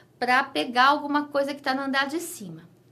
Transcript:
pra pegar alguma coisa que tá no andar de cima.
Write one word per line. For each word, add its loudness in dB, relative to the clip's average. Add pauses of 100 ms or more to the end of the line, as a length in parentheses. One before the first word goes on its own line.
(180)
pra 2
pegar 2
alguma 2
coisa -2
que -12
tá -2
no -2
andar 0
de -4
cima. -14 (220)